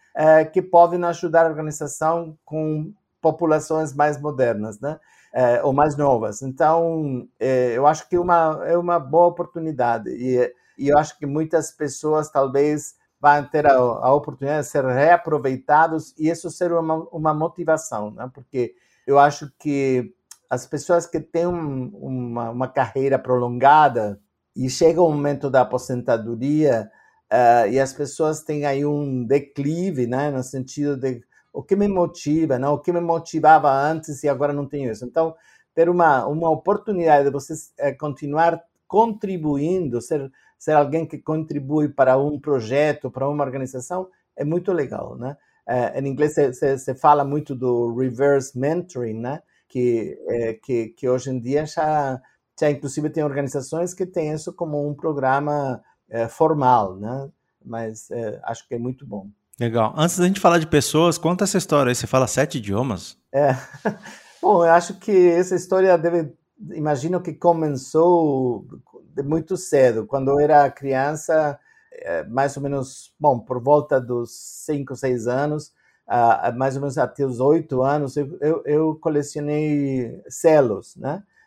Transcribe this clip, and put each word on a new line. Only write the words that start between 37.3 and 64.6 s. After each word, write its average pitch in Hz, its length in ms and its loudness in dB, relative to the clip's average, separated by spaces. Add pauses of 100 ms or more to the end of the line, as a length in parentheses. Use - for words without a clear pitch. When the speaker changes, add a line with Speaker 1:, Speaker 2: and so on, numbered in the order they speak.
Speaker 1:
você, 143 220 -8 (260)
eh, 139 140 -2
continuar 151 680 -2 (260)
contribuindo, 175 1120 -2
ser, 135 300 -6 (280)
ser 156 140 -2
alguém 151 340 2
que 156 100 -12
contribui 151 720 -4
para 131 280 4
um 147 220 -2
projeto, 139 680 -2
para 131 180 -6
uma 147 160 -4
organização, 131 640 -8 (280)
é 143 100 -6
muito 175 260 -2
legal, 139 460 -6
né? 127 180 -10 (320)
Eh, 123 320 -2
em 139 80 -4
inglês 147 280 -2
se, 135 180 2
se, 135 240 0
se 131 180 -8
fala 147 300 4
muito 143 300 -6
do 120 420 0
reverse 131 600 0
mentoring, 135 640 -4
né? 131 220 -10 (260)
Que, 117 480 -2 (140)
eh, 113 320 -2
que, 117 280 -4
que 127 200 -6
hoje 127 220 -2
em 131 80 -6
dia 139 260 -2
já, 151 560 -2 (380)
já 151 100 2
inclusive 147 400 -4
tem 151 140 -4
organizações 143 680 -4
que 185 120 -6
têm 165 280 -4
isso 156 200 -10
como 147 340 -4
um 147 60 -6
programa, 143 880 -2 (280)
eh, 113 180 -2
formal, 127 720 2
né? 127 320 -10 (360)
Mas, 110 460 -10
eh, 113 320 -8
acho - 240 -10
que 123 80 -8
é 117 40 -8
muito 127 260 -8
bom. 101 220 -12 (320)
Speaker 2:
Legal. 113 380 0
Antes 165 200 0
da 180 100 2
gente 196 120 0
falar 175 200 4
de 156 80 -2
pessoas, 156 500 2
conta 180 260 -2
essa 190 140 -2
história 147 320 2
aí. 123 60 0
Você - 120 -6
fala 131 200 2
sete 147 300 -2
idiomas? 101 600 -6 (160)
Speaker 1:
É. 135 220 2 (280)
<laughs> - 580 -10
Bom, 185 220 4